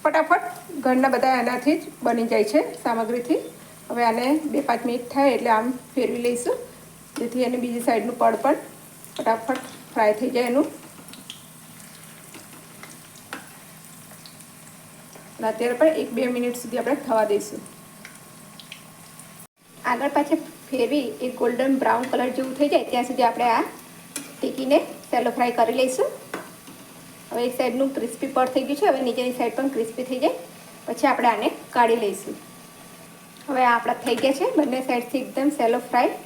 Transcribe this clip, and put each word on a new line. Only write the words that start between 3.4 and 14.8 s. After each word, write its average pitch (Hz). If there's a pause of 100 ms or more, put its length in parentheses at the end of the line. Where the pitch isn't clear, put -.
હવે 233
આને 247
બે 277
પાંચ 233
મિનિટ 240
થાય 277
એટલે 233
આમ 226 (240)
ફેરવી 240
લઈશું, 240 (640)
જેથી 240
એની 247
બીજી 240
સાઈડનું 233
પડ 226
પણ 277 (640)
ફટાફટ 226 (380)
ફ્રાય 214
થઈ 247
જાય 240
એનું. 254 (4000)